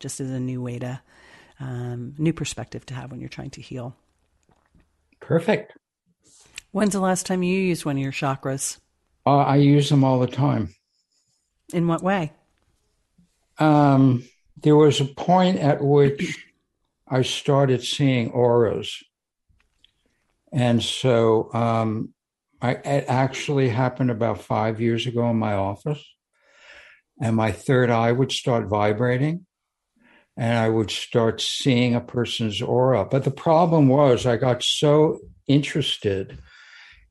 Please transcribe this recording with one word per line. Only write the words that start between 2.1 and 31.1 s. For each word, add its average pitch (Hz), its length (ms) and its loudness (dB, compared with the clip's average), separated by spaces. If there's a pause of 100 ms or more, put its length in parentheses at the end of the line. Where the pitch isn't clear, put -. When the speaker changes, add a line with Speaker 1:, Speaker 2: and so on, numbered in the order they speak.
Speaker 1:
new 156 140 -2
perspective 120 540 -10
to - 80 -14
have 127 180 -14
when 127 80 -16
you're 127 80 -14
trying 131 220 -14
to 135 120 -20
heal. 123 320 -14 (1300)
Speaker 2:
Perfect. 170 540 -2 (1000)
Speaker 1:
When's 196 220 0
the 196 80 -2
last 185 240 0
time 185 180 -2
you 180 160 0
used 180 240 -2
one 143 140 -2
of 139 40 -2
your 135 120 -6
chakras? 135 640 -6 (480)
Speaker 2:
Uh, 143 140 4
I 139 180 4
use 143 320 6
them 139 160 4
all 131 140 4
the 123 80 2
time. 123 460 -2 (1000)
Speaker 1:
In 170 140 0
what 165 140 -2
way? 180 300 -2 (1300)
Speaker 2:
Um, 139 640 4 (380)
there 151 160 6
was 151 240 6
a 139 40 0
point 185 540 2
at 143 240 0
which 143 640 0 (640)
I 131 160 0
started 135 600 0
seeing 127 480 0
auras. 120 720 0 (1500)
And 120 300 2
so, 113 720 0
um, 113 600 -2 (480)
I, 123 140 -2
it 139 320 -4
actually 135 640 0
happened 127 420 -2
about 110 300 -4
five 110 400 -2
years 117 260 -2
ago 120 220 -2
in 113 80 0
my 110 160 -2
office, 101 500 -4 (1200)
and 113 140 -2
my 110 160 0
third 127 380 0
eye 117 220 2
would 127 200 0
start 117 360 -2
vibrating, 123 800 -2 (920)
and 117 220 0
I 113 120 2
would 110 200 0
start - 520 -2